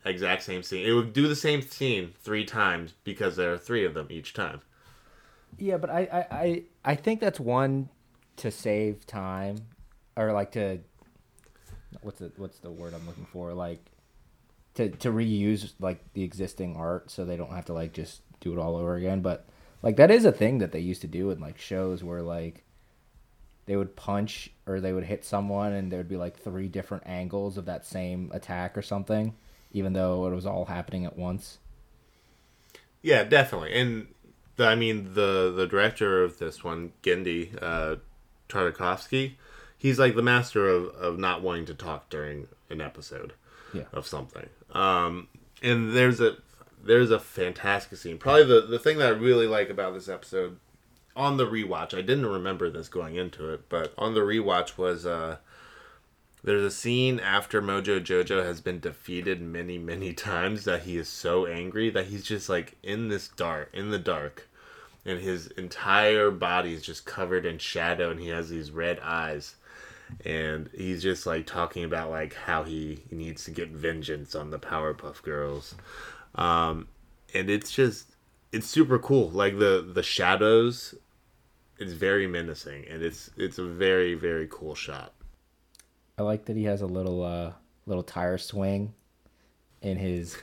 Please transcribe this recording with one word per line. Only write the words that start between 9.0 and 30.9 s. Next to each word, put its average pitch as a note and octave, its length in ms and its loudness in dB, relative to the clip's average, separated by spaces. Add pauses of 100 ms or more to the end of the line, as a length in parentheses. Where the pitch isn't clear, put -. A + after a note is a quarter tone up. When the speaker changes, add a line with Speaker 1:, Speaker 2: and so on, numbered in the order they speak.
Speaker 2:
time, G2 500 -6 (600)
or, A2 160 2
like, G2+ 200 0
to, F#2+ 280 -2 (1200)
what's G#2 160 -14
the, F2+ 180 -14
what's F#2+ 220 -14
the F2 120 -16
word E2+ 220 -12
I'm E2 140 -12
looking E2+ 260 -14
for? F2 220 -8
Like, E2+ 300 -8 (880)
to, A2+ 160 0
to - 200 -4
reuse, G#2+ 720 2
like, F#2 200 -2 (120)
the G2 100 -4
existing F2+ 540 -6
art E2+ 340 -4
so F#2 140 -8
they F2 120 -4
don't E2+ 160 -8
have F2+ 140 -8
to, F2 60 -8
like, E2 200 -6
just - 280 -12 (200)
do F2 120 -6
it F2 60 -4
all E2+ 180 -2
over F2 200 -2
again. F#2 260 -2
But, F2+ 240 -2 (360)
like, A2+ 140 2
that D#3 140 12
is A3+ 140 8
a G3 80 10
thing A#2+ 260 2
that F#2 140 0
they D#2+ 80 -4
used F2+ 200 -4
to D#2 80 -10
do F2+ 220 -2
in, F2 100 -4
like, D#2 180 -12
shows F#2 460 -4
where, F2 180 -6
like, E2+ 400 -8 (1040)
they G2+ 100 -2
would F#2+ 200 -2
punch G2+ 540 -4 (160)
or F#2+ 140 -2
they F#2 120 -2
would F#2 120 -2
hit G2 200 -6
someone G2+ 480 -2
and F#2+ 180 -4
there F2+ 80 -4
would E2+ 100 -6
be, F#2 80 -6
like, F2 220 -6
three F#2+ 300 -6
different F2+ 380 -8
angles F#2 500 -4
of F#2+ 80 -8
that E2+ 220 -8
same F2+ 480 -6
attack F2+ 440 -6
or F2 40 -6
something, G#2+ 520 -2 (380)
even F#2+ 220 -2
though F#2 320 0
it F2+ 80 -2
was F2+ 120 -6
all F2+ 200 -2
happening F2+ 400 -6